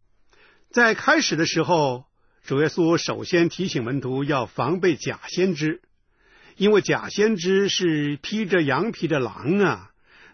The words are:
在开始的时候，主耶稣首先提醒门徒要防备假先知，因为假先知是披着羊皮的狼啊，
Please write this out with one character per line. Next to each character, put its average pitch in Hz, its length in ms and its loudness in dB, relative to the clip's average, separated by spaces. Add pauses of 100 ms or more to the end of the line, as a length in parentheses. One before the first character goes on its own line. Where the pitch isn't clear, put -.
(720)
在 233 240 2
开 302 260 2
始 - 160 -2
的 160 100 0
时 160 160 0
候， 143 420 0 (400)
主 135 160 -2
耶 156 80 2
稣 165 280 2
首 113 280 -4
先 170 240 2
提 180 180 -6
醒 139 180 -4
门 131 160 -4
徒 131 240 -4
要 139 220 -2
防 143 340 -2
备 170 160 2
假 - 320 -8
先 185 260 0
知， 156 280 -4 (720)
因 202 140 4
为 202 100 6
假 113 280 0
先 214 280 2
知 190 320 2
是 147 540 0
披 214 240 -6
着 170 160 2
羊 151 300 0
皮 - 160 -4
的 147 120 0
狼 131 380 -2
啊， 131 320 0 (440)